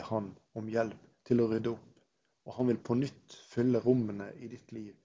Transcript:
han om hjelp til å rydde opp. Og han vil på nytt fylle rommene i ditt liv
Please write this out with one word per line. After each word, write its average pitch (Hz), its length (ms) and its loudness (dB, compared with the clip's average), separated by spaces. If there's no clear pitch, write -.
han 104 300 -4
om 110 120 -8
hjelp 113 340 -2
til 120 160 6
å 113 80 4
rydde 113 200 0
opp. - 220 -10
Og - 100 -14
han 123 140 2
vil 113 120 2
på 120 160 0
nytt - 360 -6
fylle 120 320 2
rommene 107 460 2
i 117 80 -12
ditt - 240 -18
liv 107 300 -12